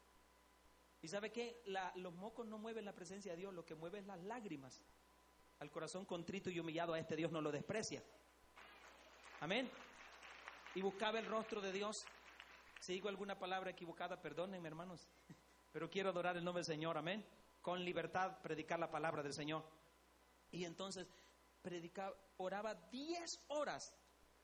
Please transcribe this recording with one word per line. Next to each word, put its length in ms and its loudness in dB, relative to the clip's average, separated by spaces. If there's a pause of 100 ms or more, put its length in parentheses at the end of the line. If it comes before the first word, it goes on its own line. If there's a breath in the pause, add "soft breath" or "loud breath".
(1000)
¿Y 80 -10
sabe 200 0
qué? 360 -2
La, 320 0
los 160 -4
mocos 340 -6
no 100 -6
mueven 280 -4
la 80 -6
presencia 400 -6
de 60 -4
Dios, 140 -4
lo 120 -6
que 100 -8
mueve 240 -4
es 60 -8
las 180 -6
lágrimas. 580 -6 (760)
Al 100 -6
corazón 360 -2
contrito 440 0
y 80 0
humillado, 360 2
a 60 4
este 180 0
Dios 160 4
no 80 2
lo 100 4
desprecia. 500 0 (1400)
Amén. 280 2 (1040)
Y 80 2
buscaba 380 4
el 60 0
rostro 340 2
de 140 0
Dios. 240 0 (840)
Si 120 -2
digo 160 0
alguna 280 -2
palabra 320 0
equivocada, 500 -4
perdónenme, 480 -2
hermanos. 400 -8 (220)
<laughs> 420 -18
Pero 160 0
quiero 220 4
adorar 260 4
el 80 2
nombre 180 4
del 40 0
Señor, 320 2
amén. 260 2 (380)
Con 240 2
libertad 560 4
predicar 380 4
la 100 6
palabra 320 6
del 120 0
Señor. 300 2 (840)
Y 160 0
entonces 420 -4 (540 loud breath)
predicaba, 540 -4 (220)
oraba 360 0
diez 560 -4 (200)
horas 460 2 (480)